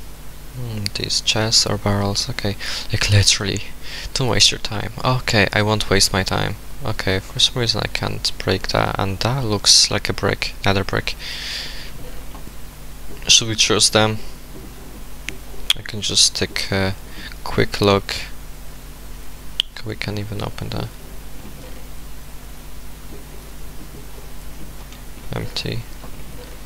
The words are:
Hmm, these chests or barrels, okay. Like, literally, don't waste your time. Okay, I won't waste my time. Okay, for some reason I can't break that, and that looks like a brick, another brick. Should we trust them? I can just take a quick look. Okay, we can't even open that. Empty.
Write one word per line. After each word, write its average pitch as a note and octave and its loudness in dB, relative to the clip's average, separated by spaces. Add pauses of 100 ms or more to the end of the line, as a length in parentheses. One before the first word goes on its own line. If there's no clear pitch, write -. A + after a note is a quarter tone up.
(560)
Hmm, A2+ -4 (100)
these - 0
chests - 4
or G#2+ 2
barrels, G2+ 2
okay. - -2 (360)
Like, - 4
literally, G2+ 6 (500)
don't B2+ 2
waste G#2 6
your - 0
time. G#2+ -2 (100)
Okay, B2 4
I G#2+ 4
won't G#2 2
waste - 6
my F#2+ 4
time. G2+ 0 (300)
Okay, G2 2
for - -4
some - 4
reason A2 2
I - -2
can't - 0
break - 2
that, - 2
and G2 0
that B2 2
looks - 6
like G#2 0
a G2+ 0
brick, - 0
another G2 4
brick. - 0 (2000)
Should A2+ 6
we A2 0
trust - 6
them? G#2+ 6 (1600)
I G#2+ -6
can G#2+ -6
just - 4
take - -2
a F#2+ 2 (480)
quick - 2
look. G2+ 6 (1600)
Okay, - -8
we A2 -4
can't G#2 -4
even G#2 -4
open - -4
that. A2+ -2 (4000)
Empty. A2 -2 (840)